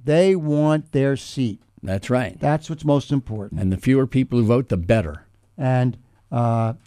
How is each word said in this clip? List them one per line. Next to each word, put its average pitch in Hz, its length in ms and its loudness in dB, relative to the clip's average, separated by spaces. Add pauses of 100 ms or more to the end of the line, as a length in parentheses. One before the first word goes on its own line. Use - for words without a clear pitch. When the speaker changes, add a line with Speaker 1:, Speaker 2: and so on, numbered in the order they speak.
Speaker 1:
they 170 320 4
want 151 580 0
their 139 240 2
seat. 120 420 -4 (260)
Speaker 2:
That's 95 240 -4
right. 123 300 -2
Speaker 1:
That's 151 300 -2
what's 156 160 -8
most 143 260 0
important. 110 480 -4
Speaker 2:
And 95 120 0
the 92 60 0
fewer 131 300 2
people 127 320 0
who 113 60 4
vote, 120 240 2
the 98 80 0
better. 85 480 -2 (320)
Speaker 1:
And, 127 400 0 (340)
uh, 117 420 0 (140)